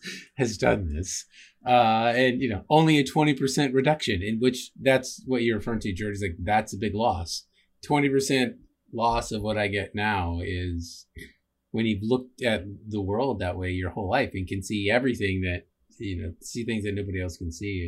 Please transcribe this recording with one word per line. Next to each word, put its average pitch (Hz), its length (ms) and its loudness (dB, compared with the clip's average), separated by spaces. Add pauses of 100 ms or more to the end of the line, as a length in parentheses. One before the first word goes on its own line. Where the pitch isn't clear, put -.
(360)
has 113 220 0
done 104 360 2
this." - 320 -6 (400)
Uh, 117 500 6
and, 127 260 4
you 131 60 0
know, 98 220 -4
only 156 280 8
a 139 60 4
twenty 151 300 2
percent 135 400 0
reduction, 127 480 2
in 110 180 -2
which 127 400 0
that's 131 460 2
what 127 160 0
you're 117 160 2
referring 110 220 -4
to, 104 120 -4
George. 101 220 -4
Is 98 80 -8
like, 90 180 -4
that's 107 340 0
a 101 40 -8
big 101 180 -2
loss. 101 480 -2 (400)
Twenty 143 240 2
percent 135 480 2 (380)
loss 117 400 0
of 104 80 -4
what 107 160 -2
I 104 100 2
get 98 260 -4
now 95 480 0
is, 90 680 -6 (640)
when 113 140 0
you've 107 180 0
looked 127 380 -2
at 107 220 2 (240)
the 104 140 -2
world 104 380 0
that 90 180 -2
way 92 140 -4
your 92 180 -2
whole 101 200 -6
life 123 240 0
and 92 140 -6
can 95 160 -6
see 101 260 -2
everything 107 520 0
that, 90 260 -4 (300)
you 95 240 -6
know, 87 200 -8
see 120 220 -8
things 110 220 -4
that 98 100 -4
nobody 95 260 -4
else 90 140 -6
can 85 160 -8
see 101 360 -6